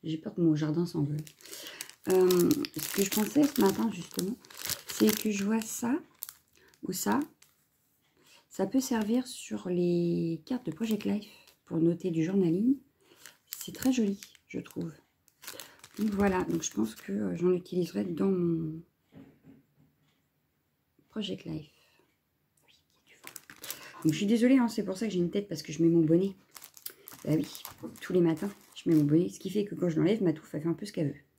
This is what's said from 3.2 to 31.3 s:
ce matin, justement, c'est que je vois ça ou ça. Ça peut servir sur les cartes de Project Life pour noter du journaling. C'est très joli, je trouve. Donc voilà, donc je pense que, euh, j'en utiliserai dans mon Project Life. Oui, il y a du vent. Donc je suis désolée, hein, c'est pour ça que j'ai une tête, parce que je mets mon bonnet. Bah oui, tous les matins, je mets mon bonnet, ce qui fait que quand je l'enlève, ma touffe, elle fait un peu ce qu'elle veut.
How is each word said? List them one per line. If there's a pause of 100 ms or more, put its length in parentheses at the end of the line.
ce
matin,
justement, (500)
c'est
que
je
vois
ça (840)
ou
ça. (1300)
Ça
peut
servir
sur
les
cartes
de
Project
Life (340)
pour
noter
du
journaling. (880)
C'est
très
joli, (280)
je
trouve. (1040)
Donc
voilà,
donc
je
pense
que,
euh,
j'en
utiliserai
dans
mon (2250)
Project
Life. (960)
Oui,
il
y
a
du
vent. (720)
Donc
je
suis
désolée,
hein,
c'est
pour
ça
que
j'ai
une
tête,
parce
que
je
mets
mon
bonnet. (920)
Bah
oui, (540)
tous
les
matins, (240)
je
mets
mon
bonnet,
ce
qui
fait
que
quand
je
l'enlève,
ma
touffe,
elle
fait
un
peu
ce
qu'elle
veut. (180)